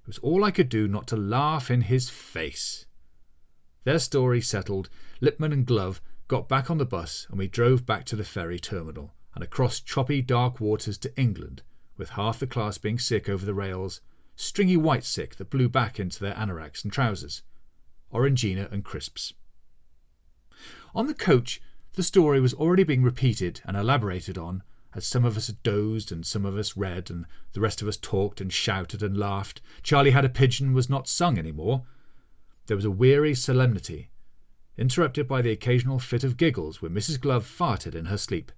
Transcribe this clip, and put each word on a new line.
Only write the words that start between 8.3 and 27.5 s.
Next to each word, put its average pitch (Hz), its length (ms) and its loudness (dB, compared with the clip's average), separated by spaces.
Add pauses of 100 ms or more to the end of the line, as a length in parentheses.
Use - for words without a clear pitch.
terminal 78 540 -10 (200)
and - 100 -8
across - 360 0
choppy, 139 420 0
dark 127 380 2
waters 107 380 -2
to - 200 -8
England, 95 440 -2 (340)
with - 140 -10
half 110 300 -4
the 135 80 -4
class 104 300 -4
being 113 220 -2
sick 104 300 -2
over 98 160 -2
the 104 80 -2
rails, 95 480 -6 (340)
stringy 185 400 2
white 156 300 4
sick - 300 -6
that 92 140 -12
blew 127 200 4
back 120 300 -2
into 92 200 -6
their 98 140 -4
anoraks 87 500 -6
and 107 80 -4
trousers, 101 520 -2 (680)
Orangina 113 580 2
and 101 120 -4
crisps. - 500 -10 (1600)
On 254 140 0
the 302 60 -4
coach, - 480 2 (320)
the 185 100 -2
story 147 380 6
was 127 120 6
already 180 300 4
being 135 200 4
repeated 117 600 0
and 98 140 -4
elaborated 101 600 0
on, 90 260 -8 (300)
as - 120 -10
some 123 180 2
of 107 140 2
us 110 100 -4
had - 160 -10
dozed 110 480 0
and 82 140 -8
some 101 200 -2
of 98 120 -2
us - 180 -4
read, 95 340 -4
and 85 160 -8 (280)